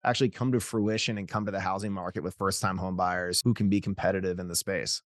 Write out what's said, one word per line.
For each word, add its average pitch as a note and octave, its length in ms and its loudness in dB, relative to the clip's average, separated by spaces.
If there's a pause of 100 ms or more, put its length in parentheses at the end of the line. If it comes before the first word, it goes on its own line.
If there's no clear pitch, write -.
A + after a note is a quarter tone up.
actually B2 240 4
come B2+ 240 0
to A#2+ 80 4
fruition G#2+ 560 0
and G2 100 -6
come G#2+ 200 -4
to G2 60 -4
the G2 80 -2
housing F#2+ 300 -2
market F2+ 320 -4
with F2+ 120 -4
first-time F#2+ 420 0
home F2+ 200 -2
buyers F2+ 480 0
who A#2+ 100 6
can G2+ 160 4
be G2+ 100 4
competitive F#2+ 580 0
in F2+ 100 -6
the E2+ 60 -8
space. E2 540 -2